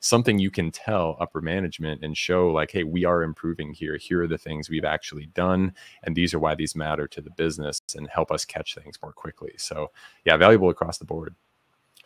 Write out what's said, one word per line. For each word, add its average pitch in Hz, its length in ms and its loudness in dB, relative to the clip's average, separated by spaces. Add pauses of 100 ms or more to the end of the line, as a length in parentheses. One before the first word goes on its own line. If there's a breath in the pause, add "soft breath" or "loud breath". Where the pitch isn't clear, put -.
something 117 400 4
you 95 100 2
can 82 220 -2
tell 87 480 -2
upper 85 200 -4
management 80 640 -4
and 78 160 -6
show, 90 300 2
like, 78 240 0
"Hey, 95 100 -2
we 85 220 0
are 87 180 2
improving 80 500 -6
here. 76 240 -8
Here 87 260 -2
are 85 40 0
the 80 100 -2
things 78 320 -8
we've 78 160 -2
actually 78 420 -4
done, 92 460 2 (300 loud breath)
and 82 140 -4
these 85 180 2
are 80 60 -2
why 78 160 2
these 80 180 -6
matter 76 320 -4
to - 140 -14
the 76 100 -18
business 76 500 -4 (140)
and 76 160 -12
help 82 220 -2
us 78 120 -2
catch - 300 -10
things 73 260 -18
more - 120 -16
quickly." - 440 -14
So, 76 360 -8 (320 loud breath)
yeah, 80 120 8
valuable 95 280 10
across 82 320 2
the - 80 -14
board. 80 300 -10 (720)